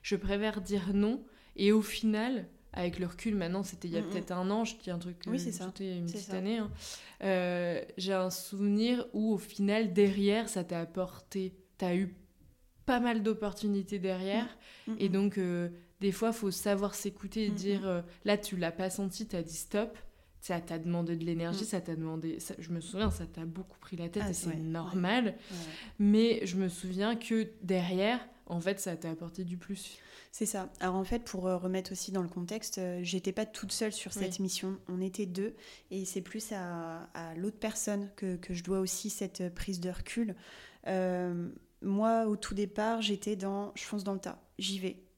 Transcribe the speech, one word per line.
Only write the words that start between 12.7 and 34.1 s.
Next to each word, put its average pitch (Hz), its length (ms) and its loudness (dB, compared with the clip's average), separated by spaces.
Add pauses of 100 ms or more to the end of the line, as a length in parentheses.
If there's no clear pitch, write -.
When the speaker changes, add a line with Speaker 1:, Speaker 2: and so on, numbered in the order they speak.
Speaker 1:
pas 247 140 4
mal 233 240 2
d'opportunités 202 760 0
derrière. 190 460 0 (420)
Speaker 2:
Mm, 220 40 -4
mm, 220 80 -2
Speaker 1:
Et 196 100 4
Speaker 2:
mm. - 20 4
Speaker 1:
donc, 196 260 4
euh, 175 320 2 (300)
des 196 140 4
fois, 226 180 4
faut 220 200 0
savoir 202 440 2
s'écouter 202 500 -2
et 208 60 4
Speaker 2:
Mm, 170 40 2
Speaker 1:
dire, 196 260 2
Speaker 2:
mm. 190 60 -4
Speaker 1:
euh, 175 140 2 (220)
là, 202 140 6
tu 208 180 -4
l'as 170 160 2
pas 185 180 -2
senti, 196 380 -2
t'as 175 140 -2
dit 165 140 -6
stop. 226 420 -2 (420)
Ça 170 220 -2
t'a 165 180 -4
demandé 170 380 2
de 165 80 -2
l'énergie, 170 380 0
Speaker 2:
Mm. 220 40 -2
Speaker 1:
ça 180 140 0
t'a 165 160 -4
demandé, 160 420 -2
ça, - 200 -8
je 165 100 -12
me 170 100 -2
souviens, 190 320 0
ça 165 140 -4
t'a 165 180 -10
beaucoup 165 360 -8
pris - 180 -10
la 170 100 -4
tête 208 180 -2
Speaker 2:
Ah, 196 40 0
Speaker 1:
et 175 40 -2
Speaker 2:
c'est 175 120 -4
Speaker 1:
c'est 165 60 0
Speaker 2:
vrai, 160 80 -2
ouais. 160 40 -4
Speaker 1:
normal. 180 640 0
Speaker 2:
Ouais, 190 60 2
ouais. 165 420 -10 (260)
Speaker 1:
Mais 214 460 8
je 180 100 -4
me 185 140 2
souviens 190 480 0
que 220 320 2 (140)
derrière, 185 640 2 (240)
en 170 100 -2
fait, 196 200 0
ça 175 180 -2
t'a 165 140 -6
apporté 170 320 -6
du 175 140 -4
plus. - 400 -10 (340)
Speaker 2:
C'est - 140 -2
ça. 190 240 -4 (100)
Alors 185 160 0
en 190 80 2
fait, 240 200 0
pour, 185 240 -2
euh, 185 100 4
remettre 185 340 0
aussi 190 200 -6
dans 190 100 2
le 175 80 0
contexte, 180 480 -4
euh, 180 260 -2
j'étais 185 280 0
pas 214 140 0
toute 214 260 -8
seule 214 220 0
sur - 200 -8